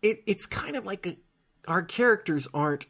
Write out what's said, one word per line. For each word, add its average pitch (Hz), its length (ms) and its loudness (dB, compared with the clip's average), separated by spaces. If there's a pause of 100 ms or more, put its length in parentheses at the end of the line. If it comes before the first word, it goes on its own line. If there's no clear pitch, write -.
it, 220 240 2
it's 196 180 -2
kind - 300 -6
of 254 100 -6
like 196 220 -8
a, 156 100 -8 (500)
our 165 140 2
characters 208 720 2
aren't 147 360 0